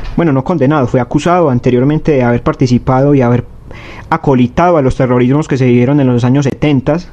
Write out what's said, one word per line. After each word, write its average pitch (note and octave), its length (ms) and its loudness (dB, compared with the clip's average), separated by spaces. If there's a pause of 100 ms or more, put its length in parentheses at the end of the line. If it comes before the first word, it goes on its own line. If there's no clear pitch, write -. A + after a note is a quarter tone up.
(160)
bueno, E3 160 0
no C3+ 120 0
condenado, D3 420 0
fue B2+ 140 0
acusado E3 500 0
anteriormente C3 640 0
de B2+ 120 2
haber A#2+ 200 0
participado C3+ 720 0
y C3+ 60 2
haber A#2+ 240 0 (640)
acolitado D#3 680 0
a C#3+ 40 2
los C3 140 0
terrorismos B2+ 520 0
que C#3+ 100 -2
se B2+ 80 0
dieron B2 340 2
en C3 80 2
los B2 160 0
años C3+ 220 2
setentas, D3 680 -2